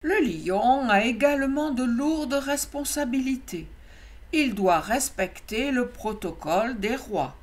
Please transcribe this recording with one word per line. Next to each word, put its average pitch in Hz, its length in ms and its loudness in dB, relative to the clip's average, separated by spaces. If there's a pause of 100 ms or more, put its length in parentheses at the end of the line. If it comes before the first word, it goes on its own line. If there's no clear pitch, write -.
Le 349 180 2
lion 226 680 2
a 208 160 6
également 277 680 2
de 247 100 0
lourdes 277 520 0
responsabilités. 269 1300 -2 (640)
Il 285 220 2
doit 185 240 4
respecter 220 960 -2
le 247 160 2
protocole 202 880 -2
des 214 160 0
rois. 180 480 -4